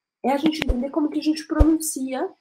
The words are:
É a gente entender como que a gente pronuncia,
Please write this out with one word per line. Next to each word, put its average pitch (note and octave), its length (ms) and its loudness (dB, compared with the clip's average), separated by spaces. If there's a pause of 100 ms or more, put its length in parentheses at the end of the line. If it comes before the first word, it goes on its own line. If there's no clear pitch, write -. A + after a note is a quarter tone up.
(240)
É A#3+ 80 2
a C#4 60 2
gente D#4 260 0
entender B3 280 0
como D4+ 180 0
que D4+ 100 -4
a - 20 -2
gente D#4 240 -2
pronuncia, D4+ 960 0